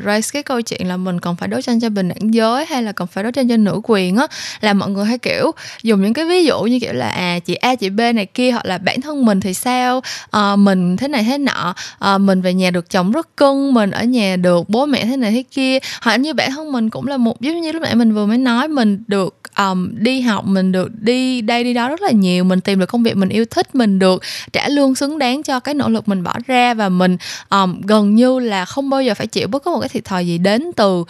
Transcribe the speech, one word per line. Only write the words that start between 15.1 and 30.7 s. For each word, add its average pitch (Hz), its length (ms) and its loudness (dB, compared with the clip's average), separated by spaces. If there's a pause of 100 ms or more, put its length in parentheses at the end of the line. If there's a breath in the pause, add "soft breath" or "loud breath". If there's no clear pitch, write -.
này 220 140 0
thế 247 200 0
kia. 262 280 0 (220 loud breath)
Hoặc 220 140 2
như 285 180 0
bản 254 180 0
thân 302 200 -10
mình 226 180 0
cũng 220 180 -6
là 277 100 -4
một, 233 240 0
giống 330 200 -4
như 311 100 -4
lúc 320 100 -6
nãy 247 140 -2
mình 226 180 4
vừa 208 120 0
mới 220 120 2
nói, 254 300 0
mình 226 400 0
được, 196 280 -2 (180)
ờm, 190 440 0
đi 254 240 0
học, 220 240 0
mình 190 260 2
được 185 200 -2 (100)
đi 254 400 0
đây 240 220 0
đi 247 100 0
đó 240 160 -2
rất 330 120 -6
là 381 100 0
nhiều, 185 320 4
mình 185 180 2
tìm 196 180 0
được 180 60 2
công 240 180 0
việc 226 140 0
mình 190 120 2
yêu 220 160 0
thích, - 300 -2
mình 208 240 2
được 185 220 4 (320 loud breath)
trả - 160 -2
lương 277 260 2
xứng 294 240 -4
đáng 269 240 -2
cho 262 160 -4
cái 285 140 -6
nỗ 240 160 -2
lực 220 180 -2
mình 190 160 0
bỏ - 100 -4 (140)
ra, 247 260 2
và 214 160 0
mình, 180 280 2 (320 loud breath)
ờm, 190 320 0
gần 208 340 4
như 254 240 4
là 202 260 -2
không 277 240 -4
bao 269 120 2
giờ 240 120 0
phải - 140 -4
chịu - 200 -2
bất 262 160 -4
cứ 349 80 -2
một 269 80 -2
cái - 100 -4
thiệt - 160 -6
thòi 180 220 -2
gì 170 100 -2
đến 214 380 0